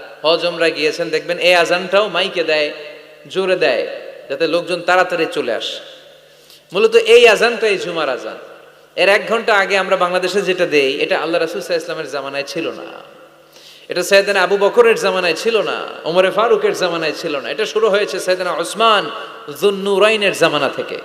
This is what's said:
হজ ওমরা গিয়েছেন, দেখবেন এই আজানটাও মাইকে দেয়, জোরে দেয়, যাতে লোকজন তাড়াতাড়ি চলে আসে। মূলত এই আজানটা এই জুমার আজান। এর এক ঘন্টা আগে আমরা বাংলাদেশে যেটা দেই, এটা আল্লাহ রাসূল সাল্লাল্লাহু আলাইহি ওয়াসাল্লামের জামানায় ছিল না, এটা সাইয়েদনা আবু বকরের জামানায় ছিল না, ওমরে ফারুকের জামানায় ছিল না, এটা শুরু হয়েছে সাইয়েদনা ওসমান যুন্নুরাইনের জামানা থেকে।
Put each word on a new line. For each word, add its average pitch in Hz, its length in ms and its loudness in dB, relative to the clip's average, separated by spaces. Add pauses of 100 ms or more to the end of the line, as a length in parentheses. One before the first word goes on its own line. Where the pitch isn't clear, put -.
(220)
হজ 156 240 2
ওমরা 165 220 0
গিয়েছেন, 156 400 -2
দেখবেন 160 300 -4
এই 180 160 4
আজানটাও 180 540 2
মাইকে 180 360 -2
দেয়, 151 260 0 (580)
জোরে 185 280 0
দেয়, 135 300 0 (420)
যাতে 143 180 -2
লোকজন 170 340 -2
তাড়াতাড়ি 180 520 2
চলে 123 220 -2
আসে। - 220 -8 (960)
মূলত 220 220 2
এই 226 340 8
আজানটা 220 380 2
এই 196 120 0
জুমার 165 300 -4
আজান। 113 280 -6 (600)
এর 180 120 2
এক 202 200 2
ঘন্টা 220 260 0
আগে 196 240 2
আমরা 190 180 2
বাংলাদেশে 180 460 0
যেটা 180 240 0
দেই, 143 340 2
এটা - 180 0
আল্লাহ 165 220 -2
রাসূল 165 200 -4
সাল্লাল্লাহু 165 400 -6
আলাইহি 143 160 -8
ওয়াসাল্লামের 139 280 -6
জামানায় - 20 -
ছিল 139 240 -6
না, - 480 -16 (680)
এটা 170 140 -4
সাইয়েদনা 196 400 4
আবু 180 140 2
বকরের 214 420 4
জামানায় 185 360 0
ছিল 214 280 0
না, 120 240 -4 (180)
ওমরে 185 260 4
ফারুকের 208 440 2
জামানায় 165 460 -2
ছিল 147 200 -4
না, 117 100 -8
এটা 202 160 -2
শুরু 214 220 2
হয়েছে 196 320 0
সাইয়েদনা 180 320 -2
ওসমান 180 580 0 (500)
যুন্নুরাইনের 202 720 2
জামানা 147 360 0
থেকে। - 360 -6